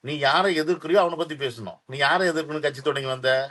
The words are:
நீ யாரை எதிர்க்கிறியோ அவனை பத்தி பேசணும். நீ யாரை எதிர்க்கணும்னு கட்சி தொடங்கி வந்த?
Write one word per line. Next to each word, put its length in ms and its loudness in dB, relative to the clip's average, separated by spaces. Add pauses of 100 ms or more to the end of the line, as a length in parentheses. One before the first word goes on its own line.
நீ 140 -6
யாரை 400 4
எதிர்க்கிறியோ 420 2
அவனை 180 2
பத்தி 180 -4
பேசணும். 520 -8
நீ 100 -10
யாரை 300 2
எதிர்க்கணும்னு 400 -2
கட்சி 140 -4
தொடங்கி 280 -2
வந்த? 220 0 (180)